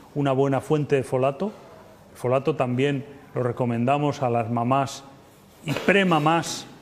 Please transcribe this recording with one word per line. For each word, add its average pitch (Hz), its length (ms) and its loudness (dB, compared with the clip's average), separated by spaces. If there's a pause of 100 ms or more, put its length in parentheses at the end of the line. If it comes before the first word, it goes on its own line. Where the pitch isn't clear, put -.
(140)
una 143 200 0
buena 135 260 2
fuente 147 380 0
de 127 60 0
folato. 143 500 -2 (580)
El - 60 -20
folato 135 400 0
también 131 480 0 (280)
lo 131 80 -4
recomendamos 123 800 0
a 127 80 0
las 117 220 0
mamás 123 540 0 (600)
y 147 60 -6
premamás 170 960 2 (140)